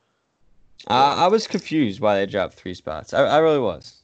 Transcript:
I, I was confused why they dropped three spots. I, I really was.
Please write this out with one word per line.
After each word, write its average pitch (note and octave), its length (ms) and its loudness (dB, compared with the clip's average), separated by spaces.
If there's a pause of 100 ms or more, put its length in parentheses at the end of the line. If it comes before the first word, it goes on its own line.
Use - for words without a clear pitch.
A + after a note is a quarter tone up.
(880)
I, C#3 380 2
I - 20 4
was G#3+ 180 2
confused D3+ 540 -4
why G#2+ 200 2
they G2 60 0
dropped F#2+ 280 -4
three - 200 -12
spots. D2+ 400 -12
I, C#3 120 2
I C#3 140 2
really D#3 200 2
was. F#2+ 440 -6